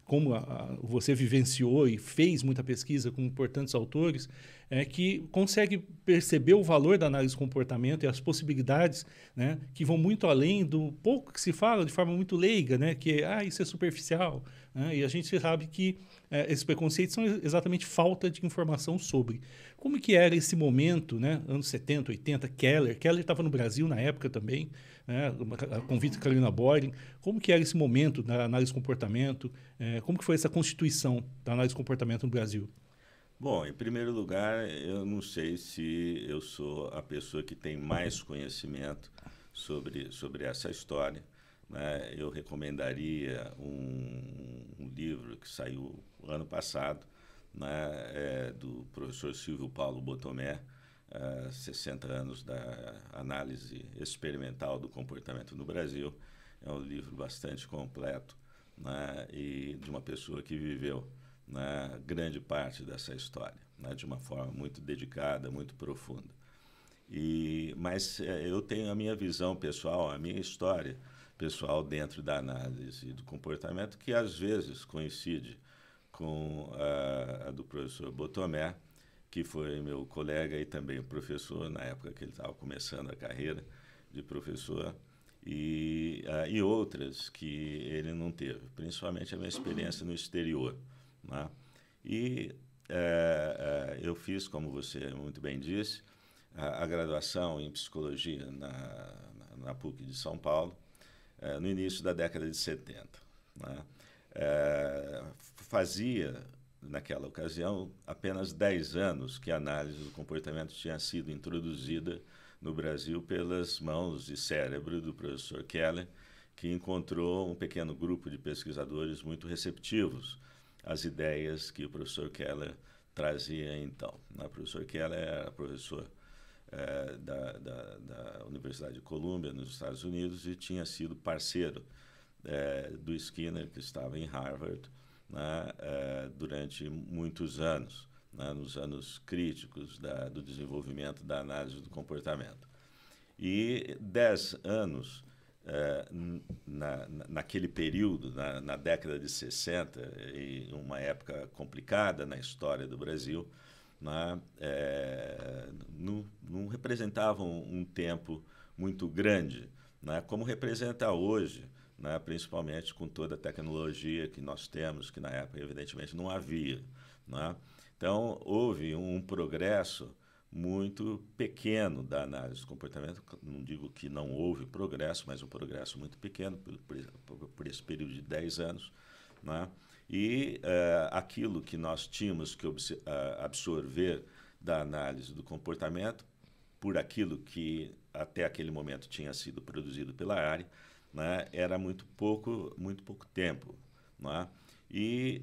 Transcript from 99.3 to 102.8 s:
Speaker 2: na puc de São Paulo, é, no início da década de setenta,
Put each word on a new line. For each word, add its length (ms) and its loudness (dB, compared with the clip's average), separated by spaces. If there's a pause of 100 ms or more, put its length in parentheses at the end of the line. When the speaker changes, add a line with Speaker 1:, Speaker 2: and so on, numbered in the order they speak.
Speaker 2:
na 80 -4
puc 280 -8
de 120 -10
São 240 -6
Paulo, 360 2 (640)
é, 200 -4
no 100 -2
início 340 -2
da 120 2
década 340 -2
de 80 -6
setenta, 640 -6 (360)